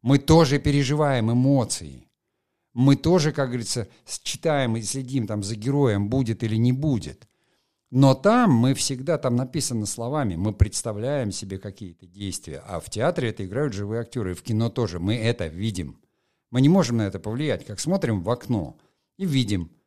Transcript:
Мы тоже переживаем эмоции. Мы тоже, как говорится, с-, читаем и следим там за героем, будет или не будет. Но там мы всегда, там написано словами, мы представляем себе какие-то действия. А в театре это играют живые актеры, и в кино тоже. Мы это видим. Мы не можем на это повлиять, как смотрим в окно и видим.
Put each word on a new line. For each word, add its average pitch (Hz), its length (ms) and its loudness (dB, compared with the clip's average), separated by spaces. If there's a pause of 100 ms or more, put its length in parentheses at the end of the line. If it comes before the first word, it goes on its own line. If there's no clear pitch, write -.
Мы 135 180 4
тоже 147 400 4
переживаем 139 720 2
эмоции. 120 760 0 (640)
Мы 135 220 4
тоже, 156 380 2
как 135 160 -2
говорится, 120 400 -6 (160)
с-, - 140 -12
читаем 135 580 -2
и 113 40 -4
следим 127 460 -4
там 107 160 -4
за 107 140 -6
героем, 110 500 2
будет 117 360 0
или 110 120 -2
не 117 160 4
будет. 127 560 -2 (640)
Но 135 240 6
там 220 380 4
мы 123 220 4
всегда, 139 420 -4
там 123 180 0
написано 123 500 -2
словами, 117 520 -4
мы 101 160 -2
представляем 110 800 -2
себе 95 260 -10
какие-то 92 480 -16
действия. 87 580 -10
А 92 140 -8
в - 100 -14
театре 127 420 -2
это 101 140 -8
играют 120 280 -4
живые 104 260 -6
актеры, 110 320 -6
и 90 40 -6
в - 60 -16
кино 113 280 0
тоже. 92 300 -4
Мы 104 180 0
это 110 300 -2
видим. 87 520 -6 (500)
Мы 123 120 2
не 143 80 8
можем 156 260 4
на 107 120 0
это 92 120 -6
повлиять, 113 460 -6
как 101 160 -10
смотрим 135 420 -2
в 98 60 -4
окно 113 480 -4 (400)
и 190 80 -6
видим. 104 460 0 (160)